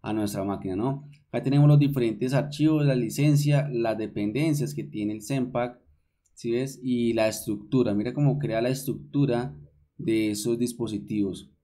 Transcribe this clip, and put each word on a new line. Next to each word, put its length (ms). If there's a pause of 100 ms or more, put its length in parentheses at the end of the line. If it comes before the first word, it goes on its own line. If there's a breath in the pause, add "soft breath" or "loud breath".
a 100
nuestra 300
máquina, 320
¿no? 340 (200 loud breath)
Acá 140
tenemos 240
los 120
diferentes 540
archivos, 520
la 100
licencia, 760
las 280
dependencias 760
que 120
tiene 260
el 100
Senpack, 600 (520)
¿sí 180
ves? 300
Y 300
la 160
estructura, 680
mira 200
cómo 260
crea 220
la 80
estructura 840 (440)
de 340
esos 260
dispositivos 960 (120)